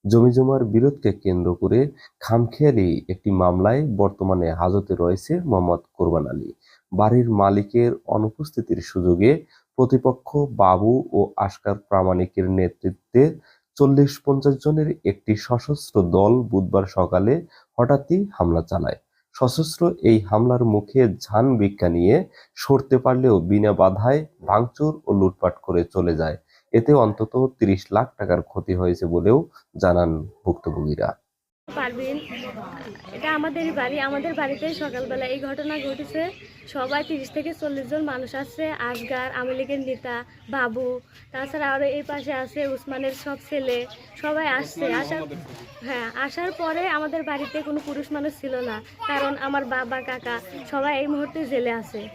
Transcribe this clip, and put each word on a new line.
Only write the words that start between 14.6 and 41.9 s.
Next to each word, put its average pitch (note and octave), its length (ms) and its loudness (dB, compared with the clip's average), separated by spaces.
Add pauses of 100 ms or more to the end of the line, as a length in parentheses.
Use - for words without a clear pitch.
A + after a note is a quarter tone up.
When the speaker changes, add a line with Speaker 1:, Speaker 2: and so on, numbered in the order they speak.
Speaker 1:
জনের D#3 300 0 (100)
একটি G2 300 0
সশস্ত্র - 640 -2
দল G2 400 4
বুধবার G2 460 0
সকালে G2 580 0 (320)
হঠাৎই C#3+ 560 2
হামলা E2+ 280 0
চালায়। E2+ 340 -4 (440)
সশস্ত্র D#3+ 640 0
এই A2 180 6
হামলার A#2 460 2
মুখে A2 500 2
ঝান A#2 420 2
ভিক্ষা G2 320 2
নিয়ে F#2 360 4 (300)
সরতে C3+ 420 2
পারলেও B2+ 420 4
বিনা G#2 340 2
বাধায় G#2 520 2 (220)
ভাঙচুর A#2+ 600 0
ও G2+ 60 2
লুটপাট F#2+ 480 2
করে F2 220 0
চলে F2 320 -2
যায়। D#2 220 -2 (340)
এতে A#2 220 4
অন্তত B2 560 2 (100)
তিরিশ F#2+ 320 2
লাখ A2+ 260 -2
টাকার F2+ 240 0
ক্ষতি - 340 -6
হয়েছে F2+ 300 0
বলেও F#2+ 400 2 (320)
জানান F2 460 2 (220)
ভুক্তভোগীরা। D2+ 720 -4 (580)
Speaker 2:
পারভিন, C4 440 -8 (920)
এটা D#4 220 -4
আমাদেরই D#4+ 360 -4
বাড়ি। C#4 280 -4
আমাদের C#4+ 340 -4
বাড়িতেই D4 400 -4
সকালবেলা C4 520 -8
এই C4 140 -6
ঘটনা D4 380 -8
ঘটেছে। C#4+ 520 -8 (380)
সবাই C#4+ 400 -6
তিরিশ C#4 220 -8
থেকে D4+ 240 -8
চল্লিশ C#4 360 -8
জন D#4 140 -4
মানুষ C4 320 -10
আছে। D#4 360 -8
আসগার, B3 600 -8
আওয়ামী B3+ 220 -6
লীগের C4+ 260 -6
নেতা, B3 440 -8 (260)
বাবু, B3 500 -4 (320)
তাছাড়া C#4 420 -6
আরও C#4 120 -2
এই C#4+ 180 -4